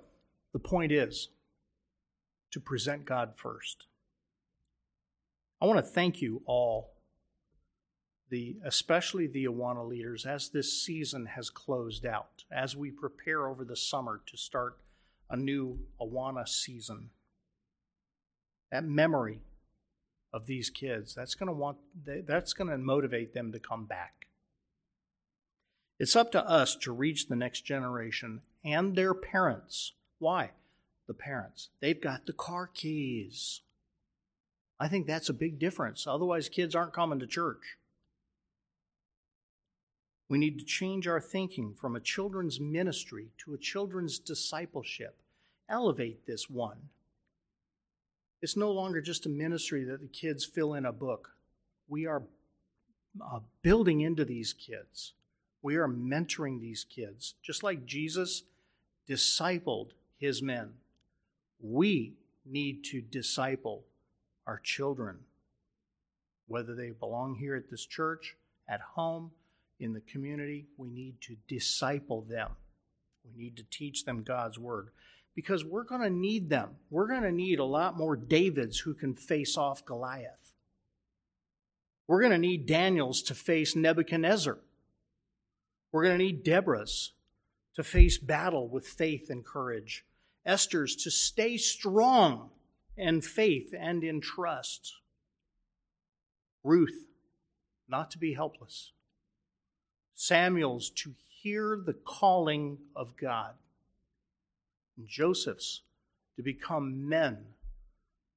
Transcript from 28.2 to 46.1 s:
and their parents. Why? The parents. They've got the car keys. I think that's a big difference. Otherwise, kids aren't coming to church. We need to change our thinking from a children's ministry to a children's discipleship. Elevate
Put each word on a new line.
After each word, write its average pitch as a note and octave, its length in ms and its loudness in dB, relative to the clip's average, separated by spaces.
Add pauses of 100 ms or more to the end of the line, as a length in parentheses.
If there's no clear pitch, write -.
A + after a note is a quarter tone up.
and F3 320 2
their F#3 180 4
parents. F#3 800 0 (280)
Why? E3 320 0 (560)
The F#3 60 -8
parents. - 540 -10 (140)
They've D#3 180 2
got C3 280 -6
the - 60 -8
car F3 340 -6
keys. C3 920 -6 (1200)
I D3 80 0
think F3+ 180 2
that's D#3 220 -2
a D3 60 0
big D3+ 260 -2
difference. D#3 480 -2
Otherwise, D#3+ 400 0
kids E3 280 0
aren't E3+ 180 2
coming D#3+ 260 0
to B2 80 -6
church. - 500 -4 (2500)
We C#3 80 2
need D3+ 220 2
to - 60 -14
change F#3+ 420 -2
our E3 120 0
thinking C#3+ 540 -6
from A#2+ 200 -6
a A#2 60 -4
children's F#3+ 580 -4
ministry D3 840 -4
to D3 140 -12
a C#3 40 -8
children's F3+ 600 -4
discipleship. - 1040 -8 (460)
Elevate C3+ 580 0